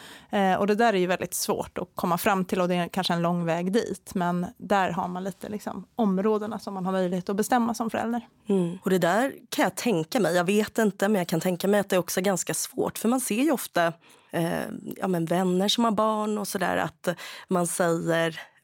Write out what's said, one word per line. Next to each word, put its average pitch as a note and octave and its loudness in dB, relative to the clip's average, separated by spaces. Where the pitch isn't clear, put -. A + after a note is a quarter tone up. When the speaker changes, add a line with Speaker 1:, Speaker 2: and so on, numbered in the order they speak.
Speaker 1:
Eh, G3 2
och G3 2
det G#3 2
där A3+ 4
är F#3+ 0
ju F3+ 2
väldigt F3+ -2
svårt - -4
att - -6
komma E3+ 0
fram F#3+ 2
till F#3+ 0
och F3+ 2
det F3+ 0
är F3 -2
kanske - -2
en E3+ 0
lång F3 0
väg E3+ -2
dit. G3+ -2
Men F3 0
där F#3 2
har F3+ -4
man F3+ -8
lite G3 -10
liksom G#3 -10
områdena G#3+ 0
som G#3 -10
man F#3 -6
har F#3+ 0
möjlighet F#3 0
att G3+ -2
bestämma A3+ 0
som A3+ -4
förälder. A3+ -4
Speaker 2:
Mm. F3+ 2
Och - -2
det F#3 4
där G3 2
kan - 0
jag G3 0
tänka F#3+ 0
mig, F3+ 2
jag F3 4
vet G#3 2
inte, G3+ 2
men G#3 2
jag F3 0
kan E3 0
tänka F3+ 0
mig G3+ 4
att G3 -2
det G3 2
också F3 0
är F#3 0
ganska F#3 0
svårt. - -4
För A3 0
man B3+ 2
ser A#3+ 0
ju D#4+ 4
ofta, F3 0
eh, E3+ 0
ja, - -4
men E3+ 0
vänner F3+ 2
som A3+ 2
har A#3 2
barn G#3+ 0
och G3+ -6
sådär, F3+ -2
att - -4
man F3+ 2
säger, E3 0